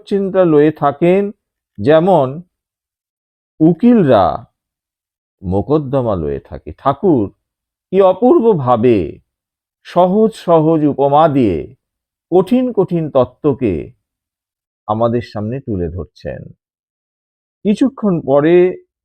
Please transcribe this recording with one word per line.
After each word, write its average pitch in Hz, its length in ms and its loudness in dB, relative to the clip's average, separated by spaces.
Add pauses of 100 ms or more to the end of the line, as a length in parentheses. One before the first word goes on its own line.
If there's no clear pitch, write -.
চিন্তা 190 380 0
লয়ে 156 260 4
থাকেন, 175 600 -2 (480)
যেমন 156 640 2 (1160)
উকিলরা 156 880 2 (960)
মোকদ্দমা 117 720 -2
লয়ে 71 240 -6
থাকে। - 380 -16
ঠাকুর 139 500 0 (640)
কি 185 100 0
অপূর্বভাবে 180 1160 2 (640)
সহজ 196 500 0
সহজ 160 520 0
উপমা 143 440 2
দিয়ে 107 460 -2 (560)
কঠিন 240 420 0
কঠিন 170 380 -4
তত্ত্বকে 123 840 -2 (920)
আমাদের 117 340 -2
সামনে 113 400 -10
তুলে 90 280 -6
ধরছেন।" 80 560 -14 (1160)
কিছুক্ষণ 202 580 -2
পরে 165 640 2 (200)